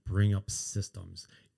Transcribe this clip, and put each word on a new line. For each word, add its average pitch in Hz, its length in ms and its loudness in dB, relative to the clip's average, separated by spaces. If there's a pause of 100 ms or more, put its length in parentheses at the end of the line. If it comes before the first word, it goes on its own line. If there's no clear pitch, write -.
bring 101 280 4
up 98 160 -2
systems. - 760 -8 (300)